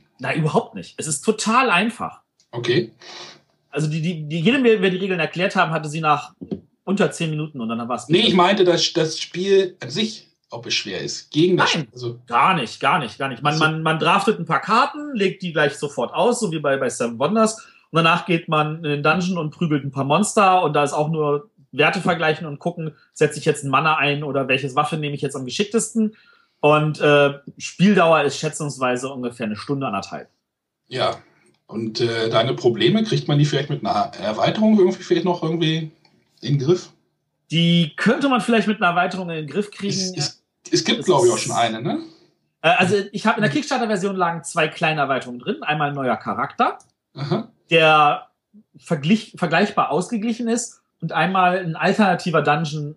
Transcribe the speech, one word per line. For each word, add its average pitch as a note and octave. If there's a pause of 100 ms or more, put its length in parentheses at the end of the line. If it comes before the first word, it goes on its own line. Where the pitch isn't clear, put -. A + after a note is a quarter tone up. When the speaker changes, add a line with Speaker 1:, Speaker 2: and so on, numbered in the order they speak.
(180)
Speaker 1:
Nein, E3
überhaupt D#3
nicht. F#3
Es -
ist D#3
total A3+
einfach. F#3 (320)
Speaker 2:
Okay. - (800)
Speaker 1:
Also D3+
die, D#3
die, D#3
die, E3
jedem, B3
wer, A3
wer G3
die F3+
Regeln F#3
erklärt E3+
haben, D#3+
hatte D#3
sie D3+
nach D3+ (500)
unter F#3+
zehn E3
Minuten D3+
und A2+
dann A#2
war's A#2+
Speaker 2:
Nee, E3+
Speaker 1:
gut. A#3
Speaker 2:
ich F3
meinte F#3
das, E3
das D#3
Spiel F#3+
an B2+
sich, G#3+ (220)
ob A#2
es G#2+
schwer F#2
ist. -
Gegen F3
das -
Speaker 1:
Nein, E3+
Speaker 2:
Spiel, -
also A#2+
Speaker 1:
gar C#3+
nicht, C3
gar -
nicht, C#3+
gar C#3
nicht. B2+
Man, D3+
Speaker 2:
Ach D#3
so. D#3
Speaker 1:
man, D#3+
man D#3+
draftet F#3
ein E3+
paar D3
Karten, C#4
legt G3
die F3+
gleich D3
sofort B2+
aus, G3
so G#3
wie D#3+
bei, C#3+
bei C3+
Seven A#2
Wonders. G#3 (360)
Und D#3
danach E3
geht E3
man D3+
in E3+
den D3
Dungeon F3
und D#3
prügelt D3+
ein C#3
paar C#3
Monster. F#3
Und D3+
da D3
ist C#3
auch D3+
nur D3 (220)
Werte D#3
vergleichen E3
und C#3+
gucken, D#3+ (200)
setze D3+
ich C#3
jetzt C#3+
ein C#3
Mana D#3
ein C#3+
oder C#3
welches C3
Waffe D3
nehme D3
ich C3+
jetzt C#3
am C3
geschicktesten. G#3+ (440)
Und, D3+
äh, C#3+ (200)
Spieldauer E3+
ist C#3+
schätzungsweise C3
ungefähr B2
eine G#2+
Stunde, C#3
anderthalb. G2 (600)
Speaker 2:
Ja. - (480)
Und, A2
äh, A2+
deine B2+
Probleme, B2+
kriegt -
man D3
die D3
vielleicht -
mit C3+
einer G2
Erweiterung C3
irgendwie F#3+
vielleicht E3
noch F3
irgendwie D#3+ (520)
in C#3+
den B2+
Griff? F3+ (600)
Speaker 1:
Die E3+
könnte C#4
man B3+
vielleicht A3
mit G#3
einer F3+
Erweiterung F3+
in E3
den D#3
Griff E3
kriegen. G3
Speaker 2:
Es, F#3
es, - (280)
es F4
gibt, -
Speaker 1:
Es -
Speaker 2:
glaub F#3
ich, F3+
auch F3
Speaker 1:
ist -
Speaker 2:
schon -
eine, A2+
ne? A3 (640)
Speaker 1:
Äh, D#3+
also F3+ (160)
ich -
hab G#3+
in G#3
der D3+
Speaker 2:
Mhm. -
Speaker 1:
Kickstarter-Version G#3+
lagen E3+
zwei D#3+
kleine D#3
Erweiterungen B2
drin. B3+
Einmal D3+
ein C#3+
neuer B2+
Charakter, C3+ (360)
Speaker 2:
Aha. D3 (220)
Speaker 1:
der D#3 (500)
verglich-, E3
vergleichbar F3
ausgeglichen A3
ist, A3+ (240)
und D#3+
einmal F3+
ein E3
alternativer F3
Dungeon, D3+